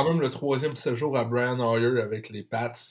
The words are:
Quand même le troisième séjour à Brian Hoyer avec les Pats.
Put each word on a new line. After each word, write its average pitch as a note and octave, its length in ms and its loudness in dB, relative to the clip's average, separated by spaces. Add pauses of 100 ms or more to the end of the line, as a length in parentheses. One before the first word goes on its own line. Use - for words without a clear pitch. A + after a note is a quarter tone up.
Quand D3+ 60 2
même E3 120 2
le C3+ 100 2
troisième C#3 440 -2
séjour C3+ 440 -2
à A#2 60 2
Brian B2 360 0
Hoyer A#2 400 4
avec G#2+ 300 -4
les G#2 120 -2
Pats. A#2 300 -4 (180)